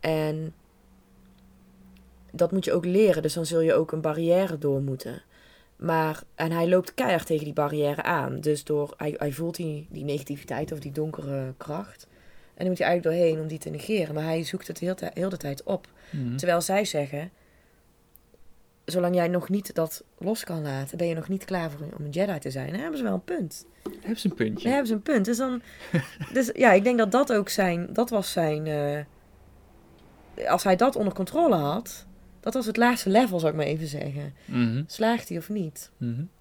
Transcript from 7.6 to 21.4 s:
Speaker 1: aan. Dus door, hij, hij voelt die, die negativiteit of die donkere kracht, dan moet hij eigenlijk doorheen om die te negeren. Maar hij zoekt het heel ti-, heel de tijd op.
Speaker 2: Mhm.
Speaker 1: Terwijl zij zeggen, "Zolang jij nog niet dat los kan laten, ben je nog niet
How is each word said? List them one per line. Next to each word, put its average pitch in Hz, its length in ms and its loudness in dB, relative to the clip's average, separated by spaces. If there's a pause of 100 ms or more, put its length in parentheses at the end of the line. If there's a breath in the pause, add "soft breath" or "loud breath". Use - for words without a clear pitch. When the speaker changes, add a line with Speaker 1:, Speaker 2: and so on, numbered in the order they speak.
Speaker 1:
aan. 135 380 0
Dus 151 240 0
door, 147 320 -2
hij, 151 220 -4
hij 147 140 -2
voelt 165 240 -6
die, 156 340 -6
die 151 140 -10
negativiteit 143 680 -4
of 156 60 -8
die 139 140 -10
donkere 139 640 -4
kracht, - 500 -10 (520 soft breath)
dan 185 100 0
moet 180 100 0
hij - 80 2
eigenlijk 175 160 4 (160)
doorheen 160 240 4
om 156 60 -4
die 156 100 -6
te 160 120 -10
negeren. 156 440 -2
Maar 151 100 -2
hij 165 200 0
zoekt - 220 -8
het 175 120 -10
heel 180 160 -2
ti-, 175 200 -8
heel 180 140 -2
de 190 80 -6
tijd 139 260 -8
op. - 240 -4 (240 loud breath)
Speaker 2:
Mhm. 127 260 -4
Speaker 1:
Terwijl 170 240 2
zij 190 240 2
zeggen, 147 460 -4 (1500 soft breath)
"Zolang 175 300 0
jij 170 140 4
nog 175 200 -2
niet 196 260 -2
dat 160 300 -2 (140)
los 202 260 -4
kan 165 180 -6
laten, 139 360 -6
ben 170 80 0
je 165 80 0
nog 160 140 -8
niet 190 160 -2